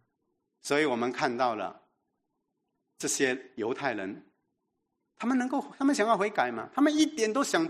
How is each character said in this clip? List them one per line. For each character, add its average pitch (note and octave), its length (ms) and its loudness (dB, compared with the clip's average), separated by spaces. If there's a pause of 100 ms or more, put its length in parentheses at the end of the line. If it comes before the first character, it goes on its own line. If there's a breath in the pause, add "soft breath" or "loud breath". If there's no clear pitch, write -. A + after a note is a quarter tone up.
(600)
所 C#3+ 180 0
以 D#3 60 4
我 C3 100 2
们 A#2+ 160 0
看 B2+ 240 -2
到 B2 200 0
了 F#2 260 -8 (1160)
这 D#3+ 100 -6
些 C3 480 -2
犹 A2+ 180 -2
太 C3+ 200 -4
人 G2+ 300 -8 (1000)
他 A3 60 -4
们 C4 100 2
能 B3 100 -2
够， C4 160 -4 (140)
他 C4+ 80 -2
们 C#4+ 80 4
想 G#3 140 2
要 A3+ 100 4
悔 G3 140 0
改 B2 200 0
吗？ A2+ 220 -8
他 C4 80 -2
们 D4+ 160 6
一 D#4 80 4
点 A3 260 0
都 C4+ 120 0
想 F3 260 0